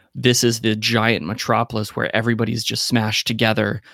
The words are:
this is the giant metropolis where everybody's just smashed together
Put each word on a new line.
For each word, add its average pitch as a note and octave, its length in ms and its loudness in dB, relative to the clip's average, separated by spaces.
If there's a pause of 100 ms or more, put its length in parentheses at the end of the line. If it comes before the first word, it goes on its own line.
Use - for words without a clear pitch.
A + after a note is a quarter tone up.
(140)
this B2 300 2
is A2+ 160 2
the A2 160 2
giant A2 500 0
metropolis G#2+ 680 -2
where - 180 -4
everybody's A2+ 500 0
just - 220 -4
smashed A2 400 0
together A2 560 0 (120)